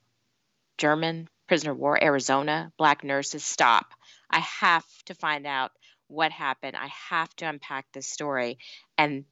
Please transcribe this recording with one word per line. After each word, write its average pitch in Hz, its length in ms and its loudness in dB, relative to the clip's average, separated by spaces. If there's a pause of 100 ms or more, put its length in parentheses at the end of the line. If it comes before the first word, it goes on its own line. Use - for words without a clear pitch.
(760)
German 160 500 0 (180)
prisoner 151 240 2
of 127 80 -4
war, 143 240 2
Arizona, 151 720 2
Black 151 280 4
nurses, 139 400 -4
stop. - 480 4 (360)
I 160 120 0
have - 440 0 (200)
to 185 100 -14
find 151 320 -4
out 135 240 -4 (380)
what 156 240 0
happened. 135 440 -6
I 139 120 -8
have 160 480 -6
to 175 120 -6
unpack 143 440 -8
this 135 160 -12
story." 127 500 -4 (380)
And 147 360 0